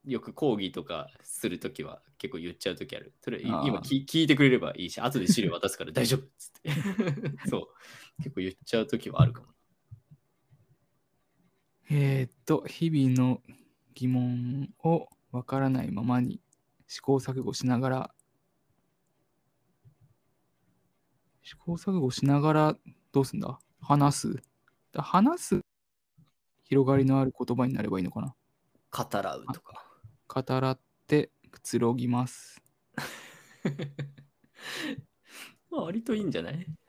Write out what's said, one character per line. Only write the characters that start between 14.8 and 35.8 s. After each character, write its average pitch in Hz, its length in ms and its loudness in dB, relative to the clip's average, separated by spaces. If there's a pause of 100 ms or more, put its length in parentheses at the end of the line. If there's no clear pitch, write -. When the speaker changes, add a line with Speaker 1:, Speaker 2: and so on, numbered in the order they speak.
Speaker 2:
を 165 260 0 (220)
わ 123 120 -6
か 135 160 -4
ら 135 100 2
な 131 140 0
い - 80 -4
ま 113 120 -4
ま 123 180 2
に - 180 -4 (480)
試 - 120 -14
行 135 160 2
錯 131 260 -4
誤 107 120 -6
し - 120 -6
な 123 140 2
が 131 100 0
ら、 131 240 -4 (3250)
試 - 140 -20
行 - 180 -6
錯 185 260 0
誤 127 120 2
し - 140 -2
な 143 160 6
が 156 120 4
ら 151 240 6 (340)
ど 135 100 4
う 131 40 4
す - 100 -10
ん - 40 -4
だ？ - 180 -6 (240)
話 143 340 4
す。 - 280 -4 (480)
だ-、 147 100 -4
話 247 400 4
す。 - 200 0 (1040)
広 135 220 4
が 139 80 6
り 135 100 6
の 135 140 6
あ 135 60 4
る 131 120 -2
言 123 200 -2
葉 127 80 4
に 131 80 0
な 107 80 -2
れ 107 80 -2
ば 95 100 -2
い - 20 0
い - 20 0
の - 80 -4
か 107 100 -8
な？ - 140 -8 (560)
Speaker 1:
語 107 300 -4
ら 85 140 -4
う 64 160 -14
と - 100 -10
か。 - 200 -20 (460)
Speaker 2:
語 131 160 -4 (160)
ら 131 120 0
っ - 80 -6 (260)
て - 240 4 (220)
く - 80 -20
つ - 180 -4
ろ 117 160 2
ぎ 123 140 -2
ま 123 180 0
す。 - 340 -18 (1040)
Speaker 1:
<laughs> 170 60 0 (2000)
ま 330 80 -6
あ、 226 60 -2